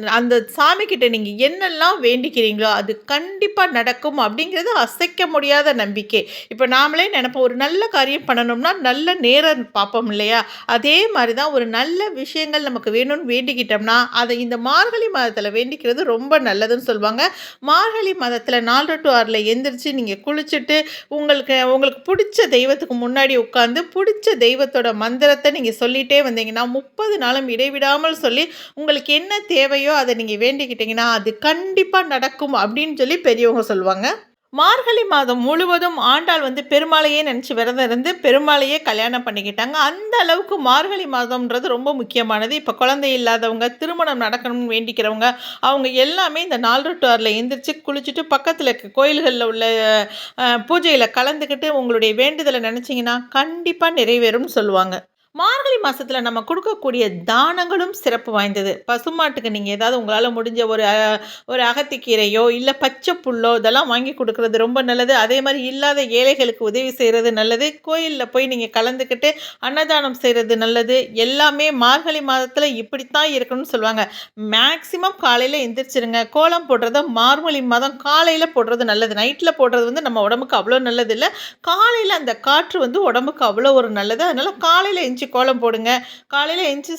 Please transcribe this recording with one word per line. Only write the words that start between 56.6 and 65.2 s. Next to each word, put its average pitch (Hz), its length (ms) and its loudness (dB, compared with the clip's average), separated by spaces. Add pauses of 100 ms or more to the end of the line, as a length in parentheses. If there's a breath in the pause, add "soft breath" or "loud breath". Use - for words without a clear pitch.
தானங்களும் 349 680 0
சிறப்பு 233 400 -2
வாய்ந்தது. 202 540 -2
பசுமாட்டுக்கு 262 640 -2
நீங்க 208 200 -6
ஏதாவது 226 280 0
உங்களால 220 340 0
முடிஞ்ச 226 340 -2
ஒரு, 220 180 0
அ, 202 80 4 (540 loud breath)
ஒரு 254 160 -2
அகத்திக்கீரையோ 240 880 2
இல்ல 247 220 0
பச்சை - 420 -2
புல்லோ 233 420 0
இதெல்லாம் 240 320 2
வாங்கி 247 220 -2
கொடுக்கறது 226 460 -2
ரொம்ப 240 260 2
நல்லது. 247 320 2
அதே 240 260 2